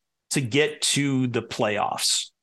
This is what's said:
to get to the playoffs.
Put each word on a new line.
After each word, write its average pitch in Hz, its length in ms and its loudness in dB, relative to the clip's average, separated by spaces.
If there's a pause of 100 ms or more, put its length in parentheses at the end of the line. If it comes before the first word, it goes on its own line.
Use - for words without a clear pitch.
(320)
to 147 100 0
get 143 400 2
to 135 460 2
the 117 120 -2
playoffs. - 880 -2 (120)